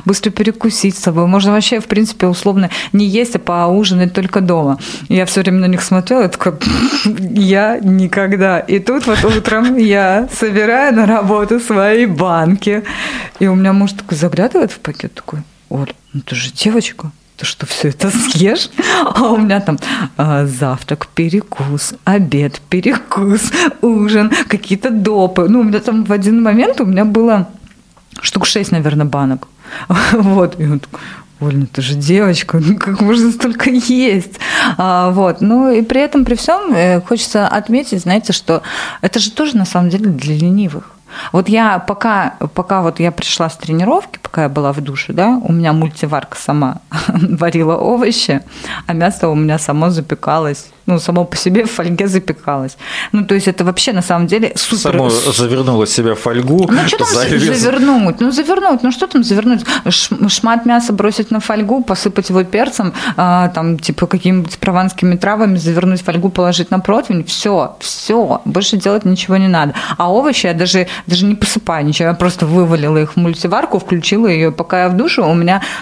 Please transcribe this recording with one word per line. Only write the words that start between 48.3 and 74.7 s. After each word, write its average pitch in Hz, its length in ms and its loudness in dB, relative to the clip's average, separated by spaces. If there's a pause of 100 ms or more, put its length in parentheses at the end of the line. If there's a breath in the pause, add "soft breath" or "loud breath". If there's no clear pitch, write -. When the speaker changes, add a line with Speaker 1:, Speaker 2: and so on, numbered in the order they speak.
Speaker 1:
а 175 60 -4
мясо 170 360 0
у 156 60 0
меня 151 240 2
само 156 320 0
запекалось, 156 760 -4 (200)
ну, 175 140 2
само 175 240 0
по 170 120 -10
себе 196 280 2
в 220 60 -4
фольге 175 380 -2
запекалось. 151 680 -4 (360 loud breath)
Ну, 208 120 2
то 196 100 0
есть 196 140 2
это 185 160 -2
вообще 185 280 0
на 180 100 0
самом 175 240 0
деле 214 300 0
супер - 360 -2
Speaker 2:
Само 131 180 2
завернуло 123 760 0
себя 113 280 0
в - 60 -10
фольгу, 131 500 0
Speaker 1:
Ну, 269 180 2
что - 100 -2
там 494 100 0
Speaker 2:
зарезало. 208 480 2
Speaker 1:
завернуть? 247 640 2
Ну, 247 100 2
завернуть, 311 520 0
ну, 247 100 0
что - 140 -2
там 247 180 2
завернуть? 233 400 0 (240 loud breath)
Ш-, 202 400 0
шмат 233 380 0
мяса 240 260 2
бросить 208 380 0
на 220 100 0
фольгу, 220 420 -2
посыпать 196 480 -2
его 185 140 2
перцем, 202 480 -2 (240 loud breath)
а, 180 320 2
там, 165 300 -2
типа, 165 280 -2
какими-нибудь 180 520 0
прованскими 185 580 0
травами, 202 420 2
завернуть 175 440 0
фольгу, 175 260 0
положить 175 420 0
на 190 100 0
противень, 196 440 0
всё, - 560 -2
всё, 208 640 -2
больше 196 320 0
делать 202 280 0
ничего 185 340 0
не 190 100 4
надо. 160 260 0 (220 loud breath)
А 175 160 0
овощи 254 340 0
я 175 80 0
даже, 180 340 0 (180 loud breath)
даже 175 180 0
не 202 120 2
посыпаю 170 500 -2
ничего, 151 220 0
я 170 60 0
просто 175 320 0
вывалила 160 520 2
их 151 140 0
в - 40 -2
мультиварку, 175 640 0
включила 196 480 0
её, 160 240 2
пока 175 320 -2